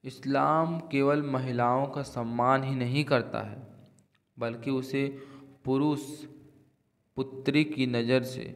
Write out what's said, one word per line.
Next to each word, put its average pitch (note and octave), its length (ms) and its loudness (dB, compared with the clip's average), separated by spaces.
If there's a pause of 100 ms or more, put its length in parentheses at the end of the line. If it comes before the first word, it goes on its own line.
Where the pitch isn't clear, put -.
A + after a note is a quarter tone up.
इस्लाम D3 720 0 (100)
केवल C#3 360 4
महिलाओं B2+ 600 0
का C#3 180 -6
सम्मान A#2+ 600 2
ही C3+ 120 -2
नहीं B2+ 280 0
करता A#2 360 2
है, G#2 160 -10 (800)
बल्कि A#2 360 -4
उसे C3+ 340 -2 (580)
पुरुष C3+ 360 2 (1160)
पुत्री C#3 500 0
की C3 220 -2
नज़र A#2+ 360 2
से - 200 -8 (120)